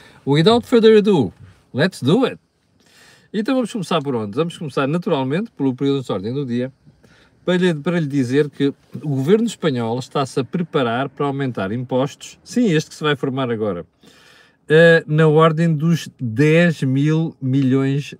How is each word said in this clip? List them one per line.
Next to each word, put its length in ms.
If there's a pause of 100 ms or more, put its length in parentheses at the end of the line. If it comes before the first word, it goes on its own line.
(280)
without 400
further 300
ado, 340 (400)
let's 300
do 240
it! 140 (960)
Então 220
vamos 160
começar 300
por 120
onde? 220
Vamos 220
começar 320
naturalmente 640
pelo 220
período 300
de 80
ordem 220
do 120
dia, 240 (760)
para 100
lhe, 180
para 240
lhe 80
dizer 440
que 240 (280)
o 60
governo 380
espanhol 540
está-se 420
a 20
preparar 640
para 180
aumentar 460
impostos, 720
sim, 300
este 160
que 60
se 80
vai 120
formar 340
agora, 360 (800)
eh, 400
na 220
ordem 440
dos 360 (100)
dez 640
mil 580
milhões 800